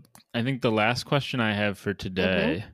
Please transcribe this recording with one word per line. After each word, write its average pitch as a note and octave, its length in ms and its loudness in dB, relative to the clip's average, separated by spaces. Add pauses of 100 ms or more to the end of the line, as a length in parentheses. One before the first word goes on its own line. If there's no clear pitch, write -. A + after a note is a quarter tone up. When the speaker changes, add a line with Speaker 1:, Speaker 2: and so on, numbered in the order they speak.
(340)
Speaker 1:
I A#2 100 -2
think B2+ 180 -2
the A#2+ 100 2
last A2 340 2
question C#3 340 0
I A2 140 2
have G2+ 240 0
for G2+ 160 -4
today F2+ 720 0
Speaker 2:
Mm-hmm. - 80 -18